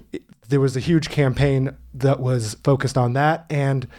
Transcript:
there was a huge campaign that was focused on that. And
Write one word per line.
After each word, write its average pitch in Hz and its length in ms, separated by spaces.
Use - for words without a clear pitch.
there 139 120
was 135 180
a - 20
huge 160 300
campaign 135 640
that 135 240
was 123 340
focused 135 360
on 120 140
that. 151 360
And 139 380